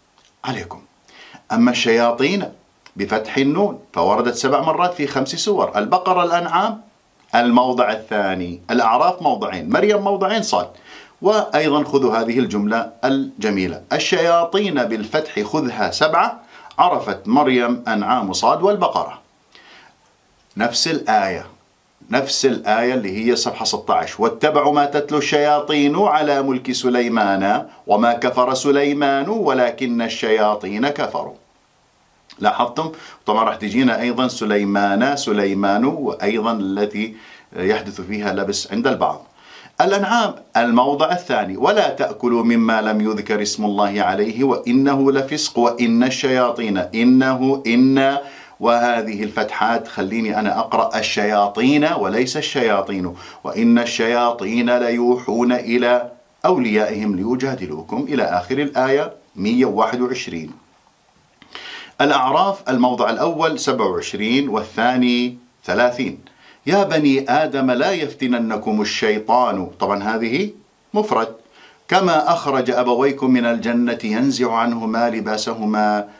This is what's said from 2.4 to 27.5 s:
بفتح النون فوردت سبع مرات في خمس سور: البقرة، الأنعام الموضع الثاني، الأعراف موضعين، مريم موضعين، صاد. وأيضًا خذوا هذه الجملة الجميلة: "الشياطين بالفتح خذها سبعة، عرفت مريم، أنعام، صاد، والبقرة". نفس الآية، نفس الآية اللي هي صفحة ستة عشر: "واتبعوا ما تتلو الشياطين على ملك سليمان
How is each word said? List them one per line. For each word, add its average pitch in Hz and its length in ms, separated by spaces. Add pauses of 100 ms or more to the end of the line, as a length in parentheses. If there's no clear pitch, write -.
بفتح 107 420
النون 151 420 (140)
فوردت 110 420
سبع 135 260
مرات 160 320
في 143 140
خمس 135 220
سور: 185 480
البقرة، 180 460
الأنعام 175 580 (540)
الموضع 120 560
الثاني، 92 720 (100)
الأعراف 123 500
موضعين، - 480
مريم 208 320
موضعين، 196 400
صاد. - 260 (540)
وأيضًا 151 640
خذوا 127 340
هذه 117 220
الجملة 104 520 (140)
الجميلة: 107 760 (120)
"الشياطين 170 920
بالفتح 117 560
خذها 131 520
سبعة، 170 480 (380)
عرفت 147 500
مريم، 123 600
أنعام، 104 460
صاد، 151 300
والبقرة". 185 560 (1400)
نفس 120 300
الآية، 107 580 (640)
نفس - 360
الآية 117 480
اللي 107 320
هي 120 100
صفحة 117 300
ستة - 280
عشر: 82 260
"واتبعوا 147 540
ما 147 120
تتلو 147 320
الشياطين 147 800
على 151 480
ملك 131 280
سليمان 113 920 (220)